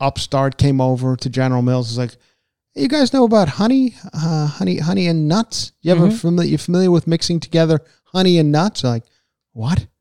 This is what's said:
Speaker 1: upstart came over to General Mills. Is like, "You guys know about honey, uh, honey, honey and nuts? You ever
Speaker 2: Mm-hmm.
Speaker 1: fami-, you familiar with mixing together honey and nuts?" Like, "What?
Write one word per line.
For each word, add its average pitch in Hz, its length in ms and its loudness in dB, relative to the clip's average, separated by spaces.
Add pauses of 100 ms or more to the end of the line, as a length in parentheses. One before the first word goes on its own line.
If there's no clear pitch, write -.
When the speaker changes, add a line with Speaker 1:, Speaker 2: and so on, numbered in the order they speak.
Speaker 1:
upstart 135 560 -2
came 139 240 2
over 127 360 0
to 135 120 -6
General 127 340 0
Mills. 123 280 0
Is 120 80 -8
like, 123 180 -6 (580)
"You 277 140 -2
guys 277 240 0
know 262 120 2
about 208 240 4
honey, 247 460 0 (200)
uh, 156 320 -2
honey, 180 320 -4
honey 180 280 -2
and 160 220 0
nuts? - 440 -2 (100)
You 170 100 2
ever 170 160 4
Speaker 2:
Mm-hmm. 220 200 -2 (120)
Speaker 1:
fami-, 160 80 0
you 151 100 0
familiar 180 320 0
with 170 160 2
mixing 165 340 -2
together 160 400 0 (240)
honey 185 340 2
and 151 120 2
nuts?" 165 340 0
Like, 117 200 -2 (480)
"What? 123 340 -4 (140)